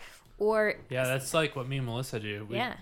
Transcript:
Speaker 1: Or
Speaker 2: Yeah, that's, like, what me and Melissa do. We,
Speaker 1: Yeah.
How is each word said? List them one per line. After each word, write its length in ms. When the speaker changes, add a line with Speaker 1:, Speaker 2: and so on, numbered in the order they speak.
Speaker 1:
Or 380
Speaker 2:
Yeah, 160
that's, 280
like, 220
what 120
me 100
and 80
Melissa 340
do. 300
We, 80
Speaker 1:
Yeah. 240